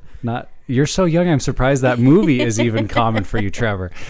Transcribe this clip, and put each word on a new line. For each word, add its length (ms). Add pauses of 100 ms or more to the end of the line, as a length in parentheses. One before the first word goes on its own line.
(240)
Not, 260 (180)
you're 200
so 180
young, 240
I'm 100
surprised 440
that 160
movie 420
is 180
even 280
common 360
for 160
you, 120
Trevor. 400 (180)